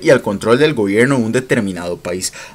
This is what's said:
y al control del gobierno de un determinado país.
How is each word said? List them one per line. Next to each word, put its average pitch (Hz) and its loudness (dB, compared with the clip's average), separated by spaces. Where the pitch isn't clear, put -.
y 160 4
al 127 6
control 107 0
del 151 2
gobierno 113 2
de 117 0
un 110 -4
determinado 98 -4
país. 90 -8